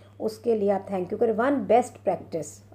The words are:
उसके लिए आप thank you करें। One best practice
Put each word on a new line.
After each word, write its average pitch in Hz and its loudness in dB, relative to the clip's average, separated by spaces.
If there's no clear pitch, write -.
उसके 220 -2
लिए 202 2
आप 196 -2
thank 185 -4
you 208 -4
करें। 226 2
One 240 0
best 220 4
practice - -6